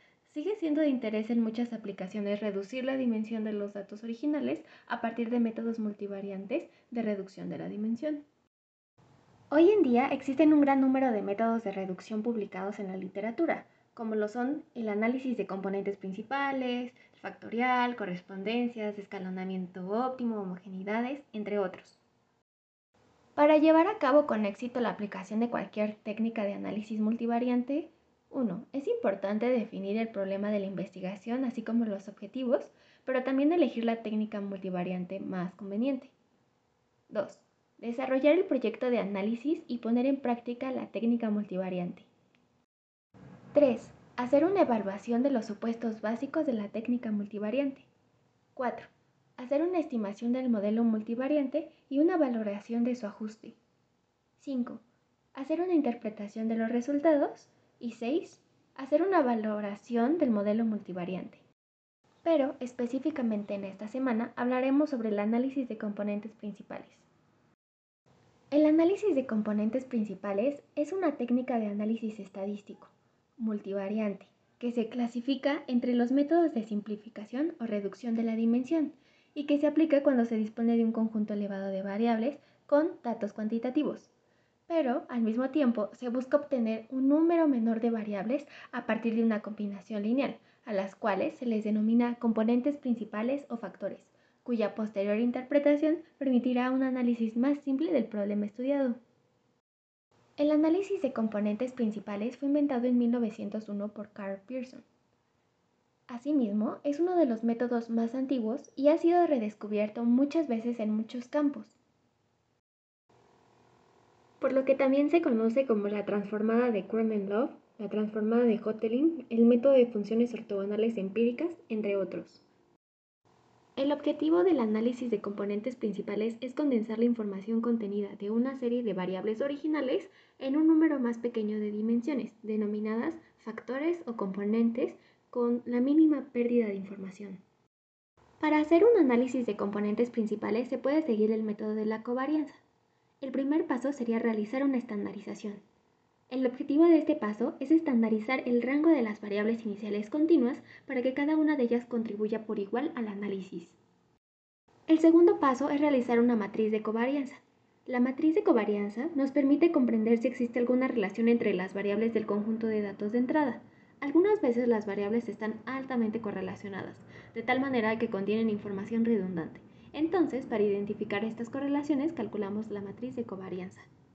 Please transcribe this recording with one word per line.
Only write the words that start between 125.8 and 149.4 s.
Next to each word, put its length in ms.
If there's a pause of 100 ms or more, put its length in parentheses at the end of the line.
es 120
condensar 460
la 80
información 560
contenida 540
de 140
una 280
serie 240
de 100
variables 480
originales 720 (300)
en 160
un 100
número 320
más 180
pequeño 420
de 120
dimensiones, 640 (100)
denominadas 720 (240)
factores 680
o 100
componentes, 800 (360)
con 340
la 160
mínima 540
pérdida 320
de 80
información. 640 (1000)
Para 220
hacer 240
un 160
análisis 460
de 100
componentes 540
principales 580
se 80
puede 240
seguir 320
el 100
método 320
de 120
la 160
covarianza. 520 (680)
El 100
primer 340
paso 280
sería 240
realizar 440
una 140
estandarización. 800 (760)
El 160
objetivo 400
de 140
este 180
paso 440
es 100
estandarizar 760
el 140
rango 300
de 100
las 220
variables 420